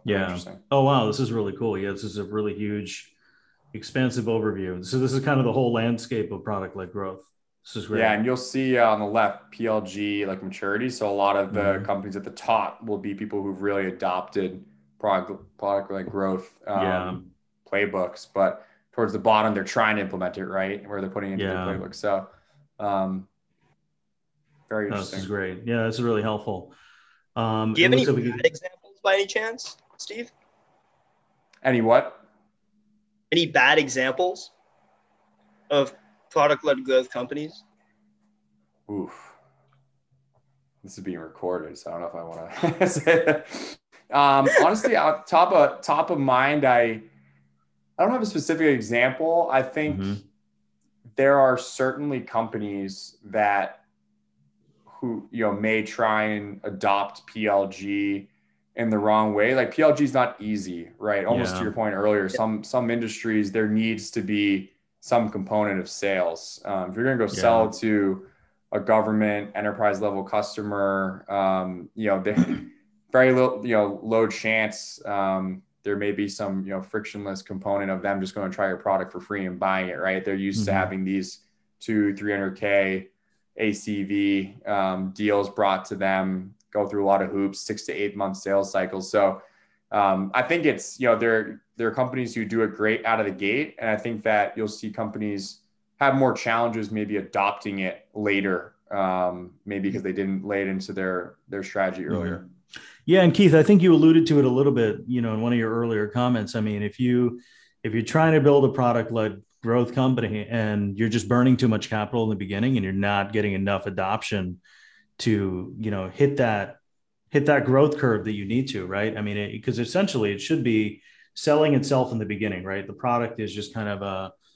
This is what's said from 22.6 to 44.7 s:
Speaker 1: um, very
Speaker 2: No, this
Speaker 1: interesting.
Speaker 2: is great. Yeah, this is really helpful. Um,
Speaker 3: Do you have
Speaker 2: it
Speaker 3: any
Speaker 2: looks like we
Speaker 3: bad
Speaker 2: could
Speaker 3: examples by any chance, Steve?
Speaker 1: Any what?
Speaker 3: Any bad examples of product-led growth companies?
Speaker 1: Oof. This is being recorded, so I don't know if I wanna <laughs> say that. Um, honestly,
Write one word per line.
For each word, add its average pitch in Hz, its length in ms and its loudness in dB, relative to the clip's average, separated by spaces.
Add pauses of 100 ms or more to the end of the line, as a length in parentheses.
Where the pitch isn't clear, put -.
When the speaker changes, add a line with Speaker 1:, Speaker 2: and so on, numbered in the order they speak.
Speaker 1:
um, 95 500 -4 (1400)
very 107 180 -2
Speaker 2:
No, 104 80 -4
this 92 160 -6
Speaker 1:
interesting. 98 80 -8
Speaker 2:
is 95 60 -8
great. 95 380 -6
Yeah, 117 200 0
this 113 120 -2
is 123 60 -4
really 113 200 0
helpful. 107 500 -6 (640)
Um, 110 400 0
Speaker 3:
Do 113 80 2
you - 20 6
have 123 80 6
Speaker 2:
it 127 40 6
Speaker 3:
any 127 100 2
Speaker 2:
looks 127 100 4
like 117 80 0
we 120 60 0
Speaker 3:
bad 120 80 -6
Speaker 2:
could - 80 0
Speaker 3:
examples - 560 -6
by 196 120 2
any 202 120 2
chance, 226 500 -6 (220)
Steve? 226 320 -12 (1300)
Speaker 1:
Any 127 200 4
what? - 420 4 (1080)
Speaker 3:
Any 165 140 2
bad 143 320 4
examples 135 760 -2 (1200)
of 143 240 2 (360)
product-led 143 540 2
growth 127 260 2
companies? 143 540 -10 (1300)
Speaker 1:
Oof. - 420 -10 (1500)
This 95 160 -20
is 92 60 -16
being 90 140 -8
recorded, 80 580 -8
so - 140 -14
I 85 80 -10
don't 85 40 -8
know 85 60 -8
if - 60 -12
I 85 100 -10
wanna 85 640 -2
<laughs> - 0 -
say 165 360 2
that. - 220 0 (640)
Um, 139 380 6 (160)
honestly, 214 320 2